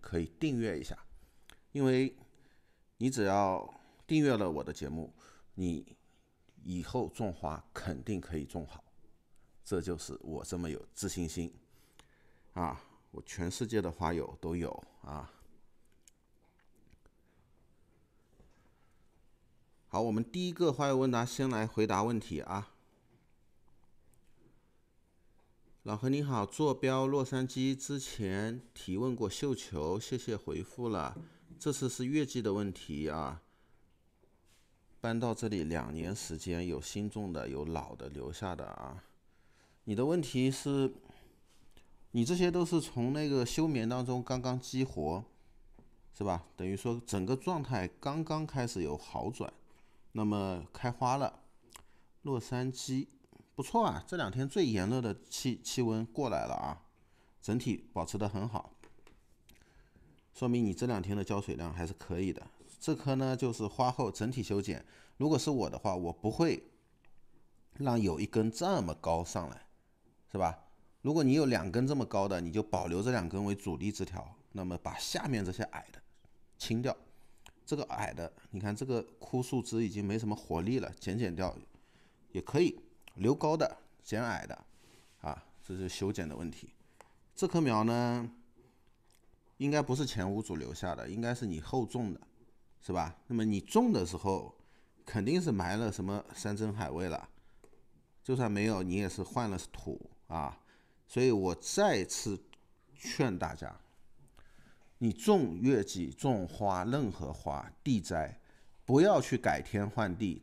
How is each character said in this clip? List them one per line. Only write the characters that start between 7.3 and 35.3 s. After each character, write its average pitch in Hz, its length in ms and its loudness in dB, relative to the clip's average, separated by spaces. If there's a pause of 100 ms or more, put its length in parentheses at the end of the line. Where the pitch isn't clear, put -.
花 78 400 -6
肯 69 300 -6
定 101 180 -4
可 82 160 -6
以 73 80 -4
种 85 220 -8
好， - 180 -18 (800)
这 92 160 0
就 85 160 -2
是 - 240 -10
我 80 240 -8
这 90 140 -4
么 87 100 -2
有 71 240 -6
自 - 160 -4
信 90 180 -2
心 82 240 -4 (1000)
啊！ 82 260 -2 (320)
我 - 120 -14
全 90 280 -4
世 117 160 -2
界 110 140 2
的 87 100 0
花 82 220 0
友 80 260 -2
都 85 160 -4
有 85 160 -2 (300)
啊。 71 320 -12 (4000)
好， 95 160 0
我 117 80 2
们 107 120 4
第 180 240 -2
一 175 60 -2
个 165 180 4
花 139 180 2
友 135 80 6
问 131 140 6
答 120 140 2
先 135 240 -2
来 110 180 2
回 110 200 4
答 101 160 4
问 117 180 2
题 76 200 -6
啊。 98 340 -6 (3000)
老 107 120 -2
何 120 140 0
您 143 160 2
好， 120 180 0
坐 151 300 2
标 131 320 2
洛 139 180 2
杉 131 240 0
矶， 135 260 0
之 139 240 -6
前 110 600 -4 (140)
提 92 240 -4
问 123 180 0
过 113 140 0
绣 139 240 -2
球， 85 440 -2
谢 123 200 -4
谢 113 180 -4
回 80 260 -6
复 120 260 -6
了。 82 280 -2 (420)
这 151 140 0
次 131 160 -2
是 123 160 -4
月 143 220 2
季 123 160 -4
的 104 100 2
问 101 180 0
题 76 380 -4
啊， 76 320 -4 (1600)
搬 117 180 0
到 117 140 2